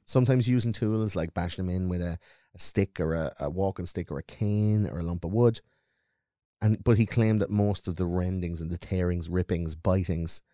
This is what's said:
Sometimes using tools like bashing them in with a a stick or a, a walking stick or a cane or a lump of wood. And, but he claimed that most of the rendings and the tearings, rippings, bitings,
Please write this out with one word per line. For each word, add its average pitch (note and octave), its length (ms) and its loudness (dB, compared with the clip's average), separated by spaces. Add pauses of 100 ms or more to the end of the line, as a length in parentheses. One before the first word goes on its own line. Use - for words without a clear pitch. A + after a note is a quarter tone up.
Sometimes B2+ 420 4
using A#2+ 240 2
tools A2 440 0
like E2 180 -4
bashing F2 320 -4
them F2+ 100 -2
in F#2 140 -2
with F2+ 140 -2
a E2+ 160 -6 (380)
a - 20 -12
stick - 400 -2
or D#2+ 140 0
a, D#2+ 260 -2
a D2 100 -2
walking F#2 360 -2
stick F2 260 -8
or C#2+ 80 -6
a - 40 -10
cane G#2+ 640 0
or - 120 -6
a E2+ 40 -4
lump F2 220 -4
of E2+ 60 -4
wood. A#2 300 4 (1000)
And, G#2+ 220 2
but A2+ 140 6
he A2 80 4
claimed A2 360 2
that - 100 -2
most G#2 360 0
of E2+ 100 -4
the F#2 80 0
rendings F2 560 -2
and E2 100 -6
the F2 60 -6
tearings, F2 520 -2
rippings, E2+ 460 -2
bitings, E2+ 640 0 (120)